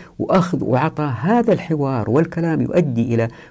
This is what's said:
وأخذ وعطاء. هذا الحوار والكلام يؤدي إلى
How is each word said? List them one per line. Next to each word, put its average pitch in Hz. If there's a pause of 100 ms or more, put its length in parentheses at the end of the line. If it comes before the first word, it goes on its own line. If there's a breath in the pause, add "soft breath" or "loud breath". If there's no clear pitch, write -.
(180 loud breath)
وأخذ 180
وعطاء. 135
هذا 233
الحوار 135
والكلام 165
يؤدي 120
إلى 113 (220 loud breath)